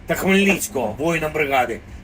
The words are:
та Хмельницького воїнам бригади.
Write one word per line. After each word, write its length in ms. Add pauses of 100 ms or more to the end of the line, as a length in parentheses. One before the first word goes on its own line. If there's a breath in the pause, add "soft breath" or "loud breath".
та 80
Хмельницького 840
воїнам 320
бригади. 480 (240 loud breath)